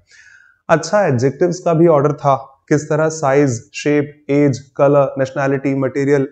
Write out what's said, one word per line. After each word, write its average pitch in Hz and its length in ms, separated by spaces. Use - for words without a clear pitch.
अच्छा, 180 380
एडजेक्टिव्स 143 520
का 170 140
भी 165 160
ऑर्डर 147 240
था, 143 220
किस 151 200
तरह 156 200
साइज, 139 500
शेप, 147 560
एज, 143 300
कलर, 139 420
नेशनैलिटी, 139 560
मटेरियल, 139 560